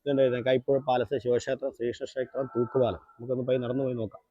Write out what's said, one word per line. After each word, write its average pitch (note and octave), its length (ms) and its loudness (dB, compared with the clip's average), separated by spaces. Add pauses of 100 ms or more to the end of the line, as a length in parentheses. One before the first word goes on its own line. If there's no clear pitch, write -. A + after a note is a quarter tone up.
ഇതുണ്ട് C#3 280 2
ഇത് B2 80 0 (100)
കൈപ്പുഴ C3 300 2 (100)
പാലസ്, B2+ 360 0
ശിവക്ഷേത്രം, B2 540 0
ശ്രീകൃഷ്ണ A#2+ 340 -4
ക്ഷേത്രം, C3 420 -4
തൂക്കുപാലം. A#2+ 480 0 (140)
നമുക്കൊന്ന് B2 320 -4
പോയി B2+ 160 2
നടന്നു B2+ 220 -2
പോയി B2+ 160 -2
നോക്കാം. G#2 300 -8